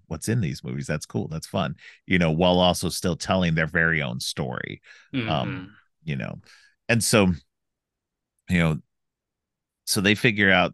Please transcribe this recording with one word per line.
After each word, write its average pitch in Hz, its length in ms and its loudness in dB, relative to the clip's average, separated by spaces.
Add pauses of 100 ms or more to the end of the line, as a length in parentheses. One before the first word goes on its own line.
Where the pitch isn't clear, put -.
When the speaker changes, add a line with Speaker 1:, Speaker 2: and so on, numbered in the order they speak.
Speaker 1:
what's - 220 -8
in 123 120 0
these 71 220 -6
movies. 67 240 -8
That's 76 180 -6
cool. - 220 -6
That's 78 200 -10
fun," 73 280 -4 (300)
you 95 140 2
know, 82 120 2
while 90 280 4
also 90 300 2
still 85 280 -4
telling 90 380 0
their 80 120 0
very 82 340 0
own 64 200 -6
story. 60 600 -8 (460)
Um, 69 260 -2
Speaker 2:
Mm-hmm. 92 220 -12 (280)
Speaker 1:
you 76 120 -6
know, 50 240 -8 (480)
and 113 160 2
so, 95 300 4 (1160)
you 90 100 2
know, 80 200 2 (1040)
so - 160 -2
they 104 140 6
figure 104 360 2
out, 90 220 4